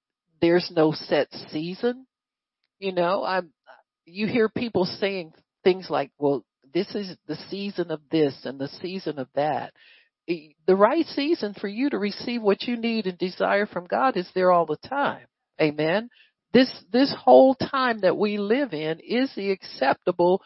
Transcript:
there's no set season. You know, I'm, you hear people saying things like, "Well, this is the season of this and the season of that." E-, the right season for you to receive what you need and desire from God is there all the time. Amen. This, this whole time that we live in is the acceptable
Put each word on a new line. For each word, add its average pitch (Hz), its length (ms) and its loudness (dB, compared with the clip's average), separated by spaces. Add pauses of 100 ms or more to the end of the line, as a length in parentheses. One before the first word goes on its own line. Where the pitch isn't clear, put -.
(400)
there's 170 340 2
no 156 180 4
set 147 400 -2 (180)
season. 214 560 -6 (720)
You 190 120 -6
know, 180 320 0
I'm, 180 280 -2 (520)
you 190 220 -4
hear 220 220 2
people 214 360 -2
saying 185 480 -4 (320)
things 185 260 2
like, 143 280 -2
"Well, 143 260 0 (280)
this 185 220 -4
is 196 220 -8 (100)
the 151 100 -8 (140)
season 190 400 -6
of 156 100 -6 (100)
this 151 340 0
and 131 140 -10
the 139 100 -8
season 175 500 -10
of 127 160 -10
that." 139 400 -2 (540)
E-, 156 260 -8 (120)
the 190 100 4
right 254 300 4
season 277 480 -4
for - 140 -8
you 240 220 -4
to - 80 -2
receive 208 420 -6
what 202 220 0
you 240 140 -4
need 226 300 -4
and 180 120 -6
desire 196 480 0
from 180 200 -10
God 254 300 0
is 185 180 -4
there 185 180 4
all 170 140 4
the 151 100 -4
time. - 500 -6 (340)
Amen. 160 480 0 (440)
This, 254 180 6 (220)
this 269 220 2
whole 262 400 6
time 247 480 -2
that 180 140 4
we 208 220 -2
live 220 340 -2
in 156 280 -6
is 247 340 -4
the 196 160 -4
acceptable 185 960 0